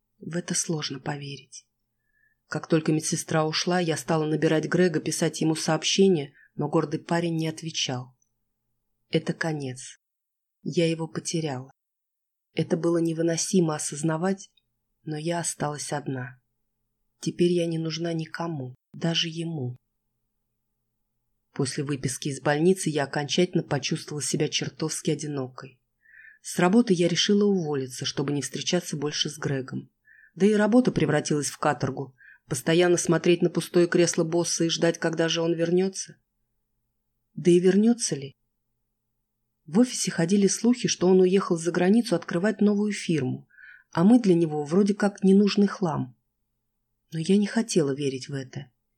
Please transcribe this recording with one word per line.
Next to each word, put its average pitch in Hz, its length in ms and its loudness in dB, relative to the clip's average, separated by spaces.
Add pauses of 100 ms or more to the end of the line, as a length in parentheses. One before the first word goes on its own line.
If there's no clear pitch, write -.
(180)
В 160 180 -10
это 175 200 -4
сложно 151 420 -4
поверить. 143 680 -10 (840)
Как - 180 -8
только 160 240 0
медсестра 156 560 -2
ушла, 175 320 -2
я 160 180 -2
стала 156 300 -2
набирать 156 380 0
Грега, 165 340 2
писать 160 420 -4
ему 160 140 2
сообщение, 160 800 2 (220)
но 147 120 -4
гордый 156 300 0
парень 170 380 -2
не 160 100 -2
отвечал. 156 720 -6 (920)
Это 160 240 -2
конец. 143 640 -8 (640)
Я 165 260 0
его 160 160 -4
потеряла. 151 640 -6 (840)
Это 165 220 0
было 170 220 0
невыносимо 165 800 0
осознавать, 160 720 -4 (540)
но 151 120 -8
я 170 220 -4
осталась 147 540 -6
одна. 139 480 -8 (800)
Теперь 175 320 0
я 170 140 0
не 165 120 -4
нужна 160 360 -4
никому, 160 600 -8 (180)
даже 165 360 -2
ему. 160 480 -8 (1800)
После 139 320 -4
выписки 139 460 -6
из 135 100 -10
больницы 160 500 0
я 143 140 -2
окончательно 156 580 -2
почувствовала - 600 -6
себя 151 260 -2
чертовски - 640 -6
одинокой. 135 640 -10 (720)
С - 120 -4
работы 196 340 4
я 180 140 2
решила 202 360 2
уволиться, 147 600 -2
чтобы 143 280 -4
не 143 80 -2
встречаться - 560 -4
больше 147 320 -4
с 143 80 -10
Грегом. 131 540 -6 (460)
Да 180 100 4
и 214 60 4
работа 214 400 4
превратилась 151 560 0
в - 100 -10
каторгу. 135 560 -2 (320)
Постоянно 170 520 2
смотреть 165 440 2
на 170 80 4
пустое 170 380 2
кресло 170 340 2
босса 170 400 -2
и 165 60 2
ждать, 165 300 0
когда 165 300 0
же 165 120 -2
он 170 140 0
вернётся. 180 640 0 (1160)
Да 151 160 2
и 175 80 6
вернётся 202 560 4
ли? 139 220 -10 (1300)
В 160 160 2
офисе 247 320 0
ходили 196 340 2
слухи, 226 400 0
что - 220 0
он 185 120 8
уехал 185 360 4
за 165 160 -4
границу 190 420 2
открывать 185 460 -2
новую 208 320 2
фирму, 135 560 -4 (420)
а 170 140 2
мы 233 160 8
для 190 140 4
него 151 280 0
вроде 196 320 2
как 202 300 -2
ненужный 196 420 6
хлам. 139 500 -4 (920)
Но 160 80 -8
я 180 200 2
не 202 100 2
хотела 185 440 0
верить 135 360 -4
в 143 60 -10
это. 139 360 -10 (280)